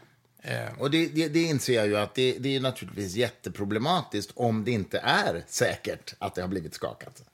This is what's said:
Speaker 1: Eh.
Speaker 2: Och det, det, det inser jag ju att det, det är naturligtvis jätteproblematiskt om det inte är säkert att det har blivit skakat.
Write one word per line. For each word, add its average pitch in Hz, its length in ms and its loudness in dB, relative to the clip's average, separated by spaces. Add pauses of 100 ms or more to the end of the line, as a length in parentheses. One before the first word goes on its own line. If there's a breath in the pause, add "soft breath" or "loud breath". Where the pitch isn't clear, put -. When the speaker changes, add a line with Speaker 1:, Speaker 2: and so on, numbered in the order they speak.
(420 soft breath)
Speaker 1:
Eh. 117 360 -6
Speaker 2:
Och 139 120 0
det, 165 160 2
det, 156 220 0
det 160 140 2
inser 143 320 2
jag 110 120 4
ju 104 100 4
att 104 180 0
det, 127 240 2
det 135 180 0
är 131 40 2
naturligtvis 98 540 -4
jätteproblematiskt 110 1200 -2
om 110 300 2
det 113 60 0
inte 101 280 0
är 131 500 2
säkert - 720 -2
att 98 160 -4
det 90 60 -4
har 90 80 -4
blivit 87 260 -4
skakat. - 480 -8 (120)